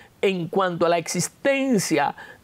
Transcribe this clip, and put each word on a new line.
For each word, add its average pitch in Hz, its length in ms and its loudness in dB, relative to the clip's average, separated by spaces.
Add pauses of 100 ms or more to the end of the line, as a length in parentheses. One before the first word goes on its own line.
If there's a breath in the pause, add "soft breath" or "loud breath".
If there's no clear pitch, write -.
(200 loud breath)
en 185 280 0
cuanto 180 380 0
a - 20 4
la 170 100 4
existencia 185 1160 0 (300 loud breath)